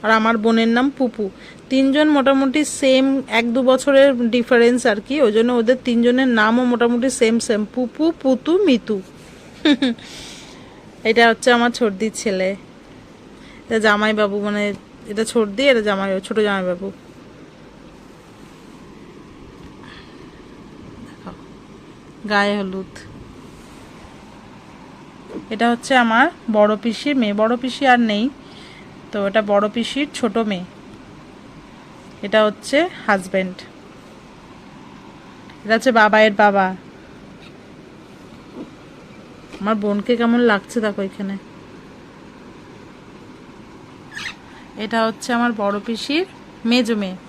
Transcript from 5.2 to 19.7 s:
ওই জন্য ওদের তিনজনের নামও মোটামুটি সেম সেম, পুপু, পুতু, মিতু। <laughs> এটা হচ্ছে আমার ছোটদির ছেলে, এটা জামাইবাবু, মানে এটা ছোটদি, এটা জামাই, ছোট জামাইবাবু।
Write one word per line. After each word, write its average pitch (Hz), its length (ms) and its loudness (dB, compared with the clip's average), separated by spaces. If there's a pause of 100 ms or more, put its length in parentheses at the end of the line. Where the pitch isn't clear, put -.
ওই 220 100 4
জন্য 226 180 2 (100)
ওদের 240 180 2 (100)
তিনজনের 247 420 2 (100)
নামও 226 260 2
মোটামুটি 240 440 0
সেম 226 300 2
সেম, 214 220 -2 (120)
পুপু, 247 300 -4 (180)
পুতু, 262 320 0 (120)
মিতু। 220 320 0 (920)
<laughs> - 1200 -12
এটা 220 200 4
হচ্ছে 226 280 0
আমার 240 140 2
ছোটদির 214 500 -4
ছেলে, 190 280 -2 (1160)
এটা 226 140 -2
জামাইবাবু, 208 580 0 (100)
মানে 208 160 -4 (480)
এটা 214 140 -4
ছোটদি, 214 460 -2
এটা 233 100 2
জামাই, 196 280 -2 (180)
ছোট 220 120 -4
জামাইবাবু। 190 480 -2 (4000)